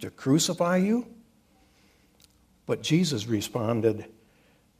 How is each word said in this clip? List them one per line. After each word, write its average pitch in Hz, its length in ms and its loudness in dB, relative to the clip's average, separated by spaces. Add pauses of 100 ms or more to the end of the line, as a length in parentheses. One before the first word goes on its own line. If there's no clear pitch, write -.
to - 100 -10
crucify 175 680 0
you?" 220 280 2 (1600)
But 120 180 -4
Jesus 147 440 0
responded, 110 840 -2 (680)